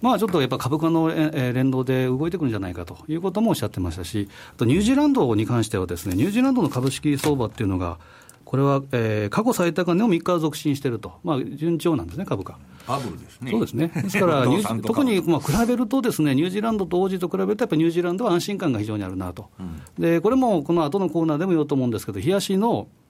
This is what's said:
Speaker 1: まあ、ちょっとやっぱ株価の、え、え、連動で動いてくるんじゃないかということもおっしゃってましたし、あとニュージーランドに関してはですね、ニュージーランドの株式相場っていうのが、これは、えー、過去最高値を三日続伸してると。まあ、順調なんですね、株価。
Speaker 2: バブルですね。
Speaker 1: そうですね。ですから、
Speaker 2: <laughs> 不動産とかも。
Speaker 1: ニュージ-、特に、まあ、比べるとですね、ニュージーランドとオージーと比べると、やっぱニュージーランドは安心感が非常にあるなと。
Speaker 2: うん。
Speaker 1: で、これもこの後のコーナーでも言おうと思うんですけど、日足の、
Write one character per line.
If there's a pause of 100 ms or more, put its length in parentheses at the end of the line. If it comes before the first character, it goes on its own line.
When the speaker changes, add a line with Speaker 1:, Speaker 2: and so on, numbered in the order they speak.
Speaker 1:
ま
あ、
ち
ょ
っ
と
や
っ
ぱ
株
価
の、
え、
え、
連
動
で
動
い
て
く
る
ん
じ
ゃ
な
い
か
と (100)
い
う
こ
と
も
お
っ
し
ゃ
っ
て
ま
し
た
し、 (220)
あ
と
ニ
ュ
ー
ジ
ー
ラ
ン
ド
に
関
し
て
は
で
す
ね、
ニ
ュ
ー
ジ
ー
ラ
ン
ド
の
株
式
相
場
っ
て
い
う
の
が、 (460)
こ
れ
は、
え
ー、
過
去
最
高
値
を
三
日
続
伸
し
て
る
と。 (100)
ま
あ、
順
調
な
ん
で
す
ね、
株
価。 (260)
Speaker 2:
バ
ブ
ル
で
す
ね。
Speaker 1:
そ
う
で
す
ね。
で
す
か
ら、
Speaker 2:
<laughs>
不
動
産
と
か
も。
Speaker 1:
ニ
ュ
ー
ジ-、
特
に、
ま
あ、
比
べ
る
と
で
す
ね、
ニ
ュ
ー
ジ
ー
ラ
ン
ド
と
オ
ー
ジ
ー
と
比
べ
る
と、
や
っ
ぱ
ニ
ュ
ー
ジ
ー
ラ
ン
ド
は
安
心
感
が
非
常
に
あ
る
な
と。 (100)
Speaker 2:
う
ん。 (160)
Speaker 1:
で、
こ
れ
も
こ
の
後
の
コ
ー
ナ
ー
で
も
言
お
う
と
思
う
ん
で
す
け
ど、
日
足
の、 (200)